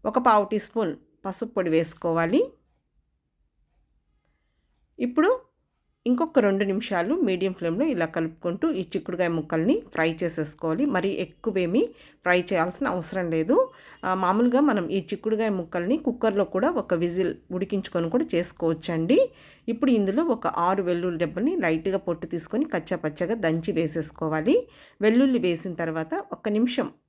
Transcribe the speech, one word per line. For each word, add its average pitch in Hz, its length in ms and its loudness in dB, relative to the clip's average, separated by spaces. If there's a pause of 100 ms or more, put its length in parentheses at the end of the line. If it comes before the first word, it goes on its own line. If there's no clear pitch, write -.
ఒక 247 100 2 (100)
పావు 208 220 6
టీ 214 140 0
స్పూన్ 185 300 -2 (300)
పసుపు 208 300 -8
పొడి 180 200 0
వేసుకోవాలి. 165 680 0 (2750)
ఇప్పుడు 302 220 2 (800)
ఇంకొక 277 360 2
రెండు 196 240 2
నిమిషాలు 190 440 -2 (140)
మీడియం 185 300 0
ఫ్లేమ్లో 175 360 0
ఇలా 170 200 0
కలుపుకుంటూ 170 540 -2 (140)
ఈ - 20 -4 (100)
చిక్కుడుకాయ 175 440 -2
ముక్కల్ని 165 380 0 (180)
ఫ్రై 160 140 0 (140)
చేసేసుకోవాలి. 160 600 -2 (100)
మరి 185 160 0 (140)
ఎక్కువేమీ 185 580 -2 (420)
ఫ్రై 180 140 4 (120)
చేయాల్సిన 180 440 0
అవసరం 180 400 -4
లేదు. 165 220 2 (500)
ఆ, 185 80 0 (100)
మామూలుగా 233 460 4
మనం 196 160 0 (120)
ఈ - 20 2 (100)
చిక్కుడుకాయ 214 480 -2
ముక్కల్ని 175 400 -2 (100)
కుక్కర్లో 202 380 2 (100)
కూడా 233 140 2 (140)
ఒక - 100 -2 (100)
విజిల్ 175 300 0 (240)
ఉడికించుకొని 185 580 -2
కూడా 320 200 2
చేసుకోవచ్చండి. 170 840 0 (540)
ఇప్పుడు 254 260 2
ఇందులో 202 240 2 (140)
ఒక - 100 -4 (200)
ఆరు 190 220 2
వెల్లుల్లి 175 360 -2
రెబ్బని 196 280 -2 (120)
లైట్గా 170 420 0
పొట్టు 170 260 -4
తీసుకొని 208 400 -2
కచ్చాపచ్చాగా 175 720 -4
దంచి 165 360 0
వేసేసుకోవాలి. 156 760 0 (480)
వెల్లుల్లి 247 420 4
వేసిన 170 260 -2 (100)
తర్వాత 160 400 -4 (140)
ఒక్క - 200 -4
నిమిషం 240 320 -2 (200)